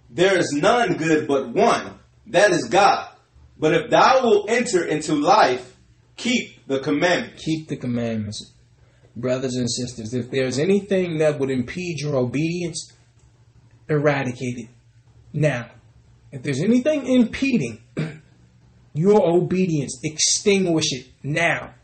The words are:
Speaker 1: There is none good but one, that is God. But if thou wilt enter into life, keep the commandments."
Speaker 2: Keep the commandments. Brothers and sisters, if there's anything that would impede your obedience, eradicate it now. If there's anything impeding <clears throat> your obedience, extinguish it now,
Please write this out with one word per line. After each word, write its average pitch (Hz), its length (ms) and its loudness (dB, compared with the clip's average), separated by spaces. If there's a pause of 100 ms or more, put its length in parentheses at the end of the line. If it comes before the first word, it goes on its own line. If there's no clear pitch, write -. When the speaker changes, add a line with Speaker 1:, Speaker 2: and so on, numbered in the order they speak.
Speaker 1:
There 175 280 2
is 160 160 0
none 185 420 2
good 151 320 0
but 139 220 0
one, - 500 0 (280)
that 185 240 4
is 131 180 0
God. - 400 4 (500)
But 156 140 2
if 160 160 0
thou 233 340 6
wilt 208 260 2
enter 220 360 0
into 156 300 -4
life, 135 600 2 (400)
keep - 520 -4
the 135 120 -2
commandments." 147 640 -2
Speaker 2:
Keep 160 240 -4
the 147 80 -8
commandments. 117 800 -6 (640)
Brothers 127 380 -4
and 123 160 -2
sisters, 120 420 -8
if 123 160 -6
there's 131 300 -2
anything 185 600 0
that 151 200 0
would 135 100 -2
impede 143 520 -6
your 143 160 -2
obedience, 160 720 -4 (960)
eradicate 135 680 -4
it 117 120 -14 (640)
now. 135 400 -4 (640)
If 123 100 -14
there's 139 180 -4
anything 254 460 2
impeding 240 760 0 (140)
<clears throat> - 260 -8 (720)
your 196 320 4
obedience, 170 800 0
extinguish 175 880 0
it 127 160 -8 (160)
now, 160 600 -4